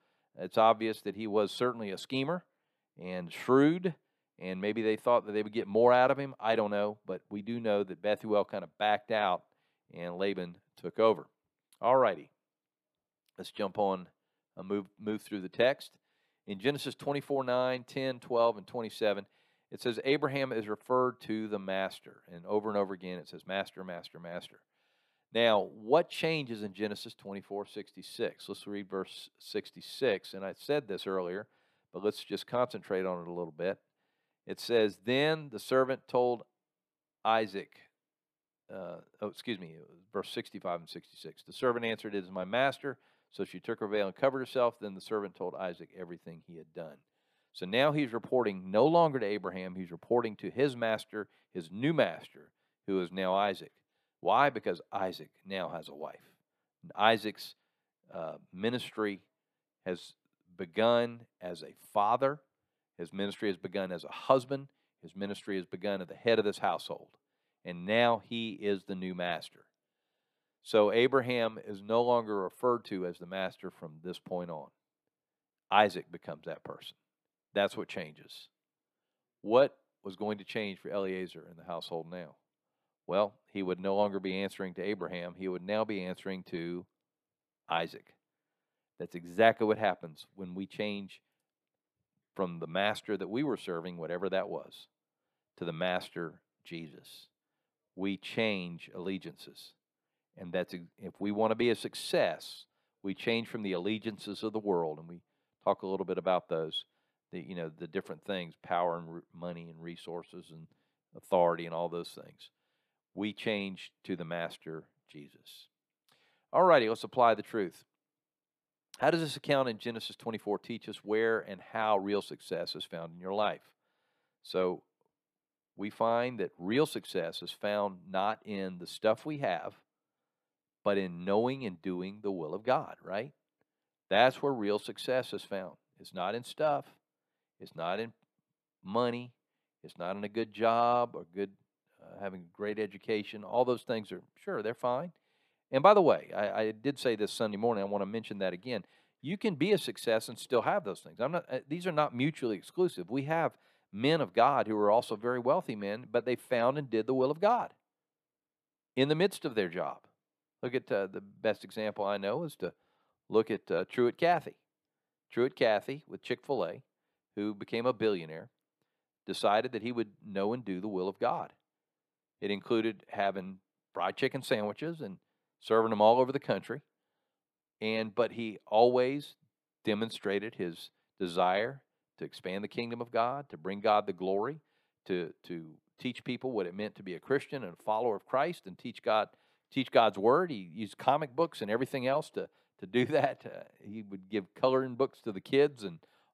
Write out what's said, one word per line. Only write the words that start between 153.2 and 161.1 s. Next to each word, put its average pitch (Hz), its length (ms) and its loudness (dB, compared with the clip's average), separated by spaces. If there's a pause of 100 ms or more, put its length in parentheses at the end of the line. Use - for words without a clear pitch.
have 156 340 -2 (340)
men 139 280 4
of 95 120 -4
God 117 360 6
who 107 80 0
are 104 160 6
also 117 240 2
very 120 240 -2
wealthy 135 340 0
men, 104 380 -4
but 120 120 2
they 123 120 0
found 123 420 2
and 143 100 -4
did 113 200 0
the 131 60 4
will 131 180 4
of 160 80 -8
God 214 320 2 (1200)
in 135 140 4
the 156 80 4
midst 190 280 0
of 120 120 -4
their 95 120 2
job. 82 300 -6 (640)
Look 127 120 -4
at, 123 160 -4
uh, 98 180 0
the 101 120 -12